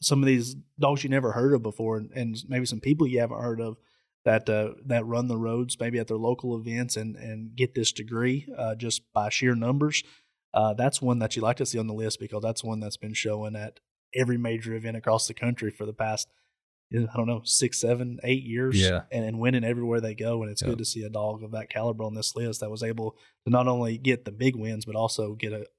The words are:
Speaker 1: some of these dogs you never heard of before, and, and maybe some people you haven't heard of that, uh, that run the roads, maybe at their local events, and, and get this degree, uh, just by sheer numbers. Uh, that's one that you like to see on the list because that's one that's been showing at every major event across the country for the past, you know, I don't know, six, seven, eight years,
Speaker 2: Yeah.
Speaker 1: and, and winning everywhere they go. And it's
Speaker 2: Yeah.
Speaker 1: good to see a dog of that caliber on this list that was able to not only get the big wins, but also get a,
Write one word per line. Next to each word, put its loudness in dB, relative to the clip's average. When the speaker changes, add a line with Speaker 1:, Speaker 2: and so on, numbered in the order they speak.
Speaker 1:
some 4
of 6
these 4
dogs 4
you -2
never 2
heard 4
of 4
before, -2
and, -8
and -4
maybe 0
some -4
people 4
you 2
haven't 0
heard -2
of -6
that, 4
uh, 2
that 2
run 0
the 0
roads, -2
maybe 0
at -2
their 0
local 0
events, -4
and, -4
and -10
get 2
this 2
degree, -2
uh, -2
just -6
by 2
sheer 4
numbers. 2
Uh, 4
that's 2
one 4
that 0
you -2
like 2
to 0
see -2
on 0
the -4
list -4
because -6
that's -2
one -4
that's -8
been -8
showing -2
at -12
every 2
major -2
event -6
across 2
the -6
country -2
for -6
the -6
past, -2
you 2
know, 0
I -8
don't 2
know, 0
six, 2
seven, 0
eight 2
years, 0
Speaker 2:
Yeah. 2
Speaker 1:
and, -2
and -4
winning 4
everywhere 0
they -4
go. -2
And -6
it's -6
Speaker 2:
Yeah. -2
Speaker 1:
good -2
to -6
see -6
a -8
dog -4
of -12
that -8
caliber -2
on -6
this -4
list -4
that -6
was -8
able -4
to 2
not 6
only 2
get 2
the -8
big 2
wins, -4
but -8
also 0
get -8
a, -8